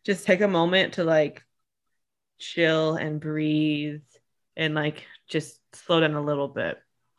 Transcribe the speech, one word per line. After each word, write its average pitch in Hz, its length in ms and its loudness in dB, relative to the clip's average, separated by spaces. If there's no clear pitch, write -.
just 196 200 -4
take 185 160 2
a 208 80 6
moment 180 460 2
to, 175 100 -2
like, 156 380 2
chill 160 560 0
and 151 260 -4
breathe 151 800 -2
and, 156 200 -2
like, 151 300 -2
just 151 300 -6
slow - 280 0
down 151 140 2
a 147 60 -2
little 143 260 -2
bit. 87 300 -6